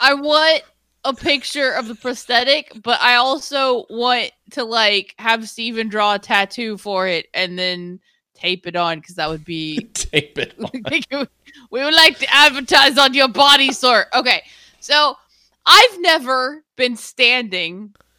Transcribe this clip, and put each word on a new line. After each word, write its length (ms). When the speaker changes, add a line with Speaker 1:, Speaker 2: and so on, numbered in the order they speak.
Speaker 1:
I 140
want 480
a 80
picture 580
of 160
the 80
prosthetic, 760
but 180
I 140
also 760
want 420
to, 140
like, 520
have 300
Steven 400
draw 280
a 40
tattoo 580
for 300
it 260
and 240
then 440
tape 340
it 80
on, 260
'cause 140
that 140
would 160
be 320
Speaker 2:
<laughs> 160
Tape 440
it 220
on. 720
Speaker 1:
<laughs> 400
We 100
would 120
like 260
to 140
advertise 640
on 160
your 160
body, 420
sir. 420
Okay, 300
so 340
I've 360
never 640
been 220
standing 960